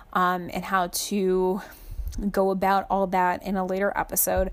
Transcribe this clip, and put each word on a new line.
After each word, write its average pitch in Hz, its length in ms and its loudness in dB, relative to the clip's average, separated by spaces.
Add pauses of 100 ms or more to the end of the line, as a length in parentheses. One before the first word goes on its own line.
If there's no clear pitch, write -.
(140)
um, 180 400 2
and 180 100 -4
how 185 240 0
to 185 760 0 (680)
go 196 180 2
about 190 400 2
all 196 180 2
that 180 360 2
in 196 140 -4
a 185 80 -2
later 190 280 0
episode. 190 600 0